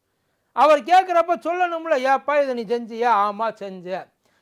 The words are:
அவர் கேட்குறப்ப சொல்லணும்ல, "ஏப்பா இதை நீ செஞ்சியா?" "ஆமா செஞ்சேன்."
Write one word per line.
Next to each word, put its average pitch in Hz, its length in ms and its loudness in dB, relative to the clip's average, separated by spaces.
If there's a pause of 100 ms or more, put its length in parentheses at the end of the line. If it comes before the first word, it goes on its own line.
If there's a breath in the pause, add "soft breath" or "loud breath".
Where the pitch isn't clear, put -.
(520)
அவர் 285 320 4
கேட்குறப்ப 349 560 2
சொல்லணும்ல, 330 600 -2
"ஏப்பா 269 400 0
இதை 269 140 0
நீ 240 80 -6
செஞ்சியா?" 233 460 -4
"ஆமா 208 520 0
செஞ்சேன்." 185 500 -10 (320)